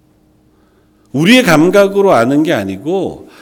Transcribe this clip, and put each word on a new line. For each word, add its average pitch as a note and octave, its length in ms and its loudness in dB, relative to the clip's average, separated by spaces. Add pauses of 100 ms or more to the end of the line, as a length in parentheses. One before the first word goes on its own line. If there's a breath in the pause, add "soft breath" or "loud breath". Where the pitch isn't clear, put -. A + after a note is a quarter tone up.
(1120)
우리의 F#3+ 300 2
감각으로 G3 720 2
아는 C3+ 300 0
게 E3 100 -4
아니고 A2+ 760 -8 (140 loud breath)